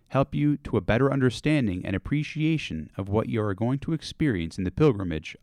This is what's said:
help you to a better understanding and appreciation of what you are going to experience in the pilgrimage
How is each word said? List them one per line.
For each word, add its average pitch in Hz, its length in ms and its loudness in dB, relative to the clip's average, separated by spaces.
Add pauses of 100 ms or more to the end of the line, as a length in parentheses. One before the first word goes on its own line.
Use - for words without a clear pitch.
help 135 260 0
you 147 240 2
to - 180 -4
a 101 40 4
better 117 320 2
understanding 127 720 2
and 95 100 -2
appreciation 147 1000 -2
of 98 120 -4
what 104 200 0
you 117 120 -2
are 104 140 0
going 117 260 0
to 160 120 -4
experience 107 640 -2
in 95 60 0
the - 80 -2
pilgrimage 98 720 2